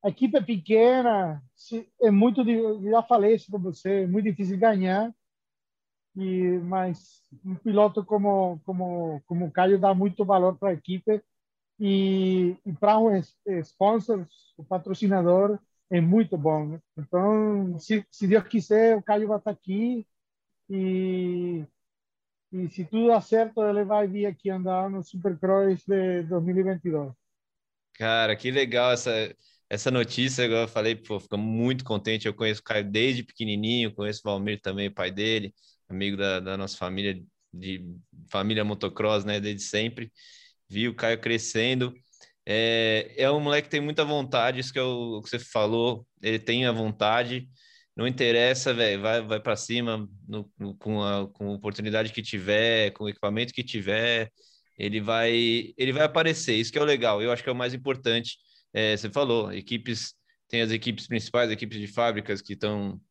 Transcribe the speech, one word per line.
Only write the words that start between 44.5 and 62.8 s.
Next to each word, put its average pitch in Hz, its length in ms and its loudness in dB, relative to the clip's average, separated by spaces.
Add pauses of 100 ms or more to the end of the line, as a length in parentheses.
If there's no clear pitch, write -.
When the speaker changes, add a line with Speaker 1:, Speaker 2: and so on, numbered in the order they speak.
Speaker 2:
isso 127 140 -8
que 135 60 -4
é - 20 0
o, 120 360 -4
o 107 40 -10
que - 80 -18
você 120 80 -6
falou, 113 720 -2 (160)
ele 110 160 -2
tem 120 260 -2
a 123 60 2
vontade, 113 760 -2 (480)
não 117 120 -2
interessa, 127 640 2
velho, 107 260 0
vai, 110 220 0
vai 110 180 -4
pra 110 160 -2
cima, 113 540 -4 (180)
no, 107 300 -10
no, 101 180 -10
com 107 280 -4
a, 101 260 -2
com 101 220 -8
a - 20 -6
oportunidade 107 580 -4
que 110 100 -10
tiver, 107 720 0
com - 100 -12
o 104 60 -4
equipamento 110 440 -4
que 123 100 -6
tiver, 110 680 -2 (440)
ele 104 240 -4
vai, 113 320 0 (460)
ele 131 160 -2
vai 151 100 2
aparecer, 160 520 0
isso 113 160 -2
que 147 80 -4
é - 20 2
o 147 40 2
legal, 117 360 2
eu 120 100 -2
acho 120 120 -4
que 135 60 -6
é 127 40 -2
o - 20 -2
mais 127 200 -4
importante. 127 600 -4 (360)
É, 107 240 0
você 107 140 -8
falou, 117 420 0
equipes, 110 640 -8 (340)
tem 117 120 -2
as 113 100 0
equipes 110 340 -6
principais, 117 460 -2
equipes 107 280 -8
de 104 80 -8
fábricas 107 540 -2
que 101 140 -12
tão 101 440 -6 (120)